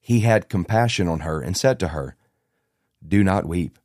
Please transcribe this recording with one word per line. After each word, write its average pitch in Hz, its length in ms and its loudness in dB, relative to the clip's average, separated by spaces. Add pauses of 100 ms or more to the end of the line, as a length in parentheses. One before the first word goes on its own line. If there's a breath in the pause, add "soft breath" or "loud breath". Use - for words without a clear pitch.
he 120 200 0
had 110 280 2
compassion 107 600 0
on 82 120 -2
her 78 200 -6
and 78 160 -6
said 131 240 0
to 90 80 -2
her, 73 280 -8 (880)
'Do 101 160 2
not 95 240 2
weep.' 82 380 -4